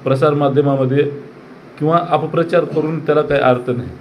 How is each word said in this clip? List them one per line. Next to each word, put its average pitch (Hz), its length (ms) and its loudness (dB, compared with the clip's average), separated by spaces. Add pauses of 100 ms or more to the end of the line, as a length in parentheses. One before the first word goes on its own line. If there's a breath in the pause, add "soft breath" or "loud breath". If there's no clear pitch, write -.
प्रसारमाध्यमामध्ये 139 1080 0 (680)
किंवा 160 200 2 (100)
अपप्रचार 160 540 0
करून 151 420 -2
त्याला 151 160 2
काही 143 200 0
अर्थ 127 280 2
नाही. 117 200 -4 (120)